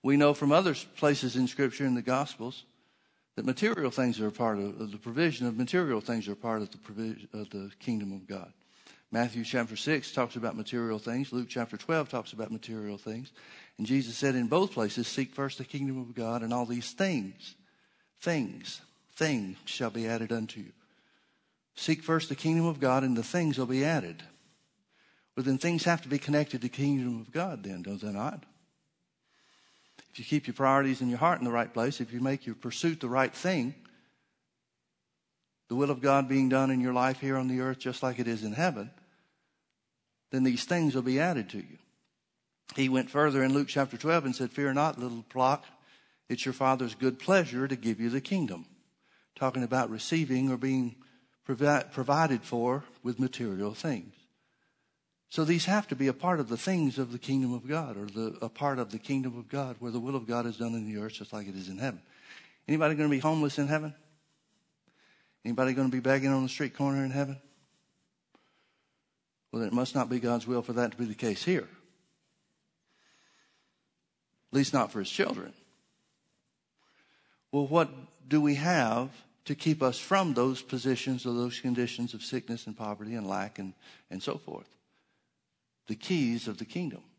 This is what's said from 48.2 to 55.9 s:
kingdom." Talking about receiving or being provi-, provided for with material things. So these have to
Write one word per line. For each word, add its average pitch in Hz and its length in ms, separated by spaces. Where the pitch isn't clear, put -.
kingdom." 120 460
Talking 131 260
about 123 260
receiving 131 600
or 127 60
being 127 400
provi-, 139 480
provided 139 500
for 123 420
with 120 160
material 104 520
things. 117 420
So 160 140
these 165 220
have 202 220
to 139 80